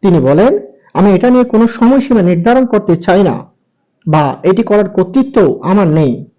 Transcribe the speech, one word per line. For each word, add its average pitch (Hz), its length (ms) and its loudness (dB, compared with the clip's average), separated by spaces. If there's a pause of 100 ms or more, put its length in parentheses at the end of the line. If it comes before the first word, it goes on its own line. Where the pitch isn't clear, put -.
তিনি 175 180 2
বলেন, 156 400 0 (340)
"আমি 190 200 2
এটা 214 160 0
নিয়ে 247 140 2
কোনো 233 240 0
সময়সীমা 247 540 0
নির্ধারণ 180 440 0
করতে 208 300 -2
চাই 185 280 0
না 156 220 -4 (640)
বা 151 360 0
এটি 190 200 0
করার 208 260 0
কর্তৃত্ব 190 760 0
আমার 190 240 0
নেই। 151 380 0 (140)